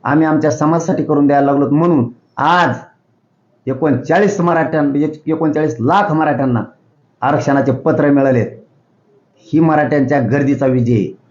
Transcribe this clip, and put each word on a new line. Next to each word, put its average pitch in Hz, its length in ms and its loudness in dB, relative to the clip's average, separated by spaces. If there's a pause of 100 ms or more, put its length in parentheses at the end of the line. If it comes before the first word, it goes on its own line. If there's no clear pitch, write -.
आम्ही 156 240 2
आमच्या 151 240 2
समाजासाठी 156 520 0
करून 143 240 0
द्यायला 139 240 2
लागलो 143 180 0
म्हणून 151 400 2 (280)
आज 156 380 0 (920)
एकोणचाळीस 156 720 0
मराठ्यां-, 156 680 0 (200)
एकोणचाळीस 156 520 -2
लाख 175 320 0
मराठ्यांना 139 520 0 (580)
आरक्षणाचे 135 500 0
पत्र 147 380 0
मिळालेत. 135 380 2 (880)
ही - 240 -2
मराठ्यांच्या 147 600 0
गर्दीचा 135 460 0
विजय 123 280 0
आहे. 92 380 -2